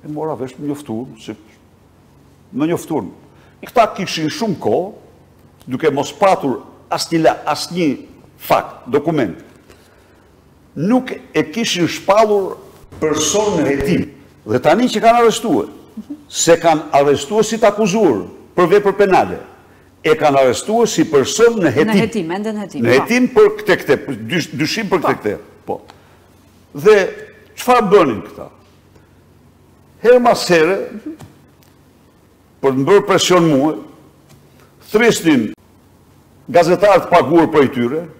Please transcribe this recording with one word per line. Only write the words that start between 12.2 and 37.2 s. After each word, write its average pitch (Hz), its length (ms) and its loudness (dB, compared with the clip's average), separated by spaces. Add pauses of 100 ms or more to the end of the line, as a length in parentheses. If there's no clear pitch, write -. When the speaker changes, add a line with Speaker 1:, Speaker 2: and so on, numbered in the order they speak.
Speaker 1:
person 160 600 -2
në 135 80 -2
hetim. 139 340 -2 (400)
Dhe 110 160 -2
tani 196 320 2
që 214 120 -4
kanë 233 180 4
arrestuar, 214 480 0 (580)
se - 320 2
kanë 156 380 0
arrestuar 147 480 0
si 226 160 -6
të 220 80 4
akuzuar 190 540 0 (340)
për 180 160 2
vepër 202 240 2
penale, 139 420 2 (600)
e 156 160 2
kanë 139 240 2
arrestuar 208 480 2
si - 160 0
person 214 560 2
në 156 140 2
hetim. 190 160 0
Speaker 2:
Në 202 80 4
hetim, 214 340 -4
ende 208 220 -8
në 208 100 -8
hetim, - 200 -6
Speaker 1:
Në 233 40 0
Speaker 2:
po. 139 120 4
Speaker 1:
hetim 247 340 0
për 208 140 6 (100)
këtë, - 240 0
këtë, 143 140 2 (340)
dysh-, 175 260 -4
dyshim 175 320 -4
për 180 160 -2
këtë, 135 80 0
Speaker 2:
Po. - 80 -6
Speaker 1:
këtë. 101 160 -4 (300)
Po. - 120 -8 (960)
Dhe 185 220 4 (640)
çfarë 240 320 0
bënin 135 340 2
këta? 69 220 -18 (1500)
Herë 247 220 6
mas 240 260 2
here, 175 280 2 (1800)
për 135 120 2
të 131 80 -2
mbërë 190 240 4
presion 180 400 2
mua, 156 300 2 (1160)
thrisnin 165 600 2 (1000)
gazetarë 180 560 4
të - 60 -4
paguar 156 420 4